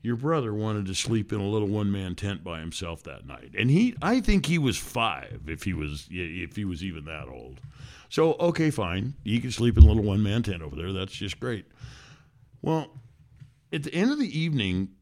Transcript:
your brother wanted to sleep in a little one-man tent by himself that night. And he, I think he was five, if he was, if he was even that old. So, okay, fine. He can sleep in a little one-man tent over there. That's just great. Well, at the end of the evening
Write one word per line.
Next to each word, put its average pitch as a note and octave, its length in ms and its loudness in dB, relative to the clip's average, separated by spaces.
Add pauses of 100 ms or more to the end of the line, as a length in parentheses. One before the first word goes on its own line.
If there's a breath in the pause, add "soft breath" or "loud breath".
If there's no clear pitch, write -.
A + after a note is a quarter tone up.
your A#2 140 0
brother C3 380 0
wanted G#2+ 320 0
to F#2+ 80 -4
sleep A2+ 380 0
in G#2+ 80 0
a G2 80 0
little G#2+ 180 2
one-man G2 480 0
tent F#2 300 -4
by E2+ 160 -8
himself E2 420 -8
that C2 240 -14
night. B1 320 -16
And A#2 120 4
he, A3 300 6
I A3+ 200 4
think F#3+ 260 4
he E3+ 120 4
was C3+ 200 4
five, F#2 720 -4
if D#2+ 160 -6
he F#2+ 80 0
was, D2 380 -4
if E2+ 440 -8
he G#2 100 -4
was F2 200 -4
even D#2+ 220 -8
that D2+ 220 -10
old. B1+ 320 -14 (480 loud breath)
So, D#3+ 260 4
okay, D#3+ 360 2
fine. G#2 440 -2 (100)
He A#2 160 2
can B2 100 -4
sleep A2+ 260 2
in F2 60 10
a D2+ 40 12
little G#2+ 180 4
one-man G#2 400 0
tent F2+ 180 -4
over D2 140 -10
there. F2 160 -6
That's F#2+ 200 -6
just - 280 -8
great. A#2 260 -6 (960 loud breath)
Well, D#3+ 280 0 (840)
at D#3+ 100 -4
the D3+ 120 -8
end G#3+ 180 4
of D4+ 80 -2
the D#3 180 -2
evening G2 520 0 (120)